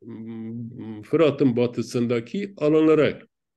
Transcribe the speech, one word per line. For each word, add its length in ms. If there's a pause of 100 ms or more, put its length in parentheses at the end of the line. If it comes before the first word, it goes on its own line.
mm, 1000
Fırat'ın 560
batısındaki 1000
alanlara 600 (380)